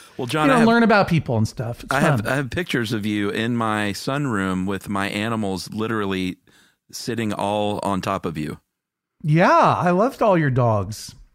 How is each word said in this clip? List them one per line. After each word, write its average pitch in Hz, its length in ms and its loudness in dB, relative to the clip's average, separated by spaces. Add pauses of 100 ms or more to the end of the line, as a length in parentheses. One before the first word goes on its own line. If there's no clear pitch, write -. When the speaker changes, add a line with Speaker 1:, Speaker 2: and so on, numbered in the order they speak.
(160)
Speaker 1:
Well, 127 100 -6
John, 156 200 0
Speaker 2:
you - 60 6
know, - 20 6
Speaker 1:
I 247 60 6
have, 226 80 6
Speaker 2:
learn 233 140 6
about 214 240 6
people 143 300 2
and 110 100 2
stuff. - 380 -8
It's - 100 -6
Speaker 1:
I 135 60 2
have, 117 200 2
Speaker 2:
fun. 104 120 -4
Speaker 1:
I 131 40 0
have 139 120 -2
pictures 120 460 -2
of 104 100 -4
you 104 240 0
in 117 300 -2
my 107 340 0
sunroom 101 760 -2
with 98 220 -6
my 98 220 -2
animals 104 600 -4
literally 101 680 -4 (520)
sitting 110 440 -4
all 104 480 -2
on 98 180 -2
top 98 240 -4
of 80 140 -6
you. 76 200 -8 (640)
Speaker 2:
Yeah, 170 280 4
I 175 400 4
loved 214 320 0
all 196 160 4
your 151 100 2
dogs. 110 640 -2 (200)